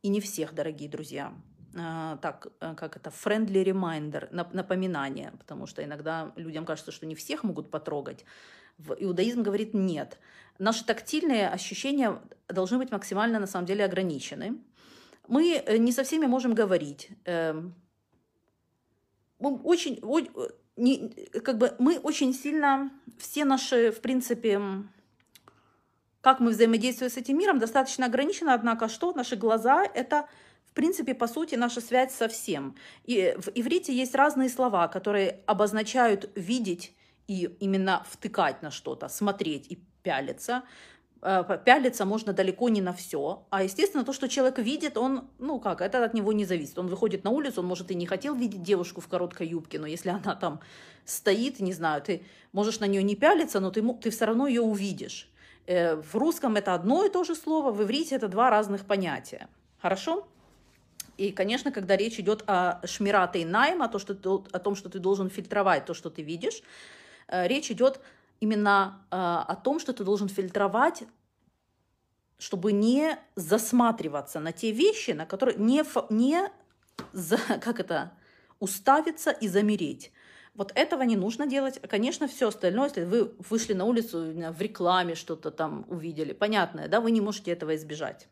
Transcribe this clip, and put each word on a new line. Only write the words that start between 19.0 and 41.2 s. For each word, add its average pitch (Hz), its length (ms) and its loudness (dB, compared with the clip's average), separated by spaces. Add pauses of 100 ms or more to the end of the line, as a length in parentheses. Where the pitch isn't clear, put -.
мы 269 240 0
очень, 311 380 2
о-, 269 180 0
э, - 300 -6 (280)
не, 240 320 2 (340)
как 240 140 0
бы, 196 220 2
мы 277 200 4
очень 277 340 0
сильно, 277 560 0 (280)
все - 280 -4
наши, 254 460 4
в 220 100 -8
принципе, 233 520 0
м, 202 360 -4 (1300)
как 262 180 6
мы 233 120 4
взаимодействуем 226 600 2
с - 60 -8
этим 277 200 0
миром, 370 220 4
достаточно 254 460 0
ограничено, 285 480 2
однако 226 340 2
что? 339 260 -4
Наши 247 220 -4
глаза — 226 480 4 (100)
это, 294 340 0 (380)
в - 80 -20
принципе, 302 400 0
по 233 140 0
сути, 302 280 -4
наша 240 260 -2
связь 254 320 2
со 226 140 0
всем. 139 480 -6 (300)
И 196 320 2
в - 180 -8
иврите 285 380 0
есть 254 220 -2
разные 262 340 4
слова, 208 380 2
которые 196 580 0
обозначают 214 880 2
видеть 196 600 -4 (320)
и 185 220 -2 (100)
именно 190 500 2
втыкать 175 520 0
на 151 100 -10
что-то, - 380 -10
смотреть 196 600 -4
и 175 80 -10 (260)
пялиться. 151 560 -4 (600)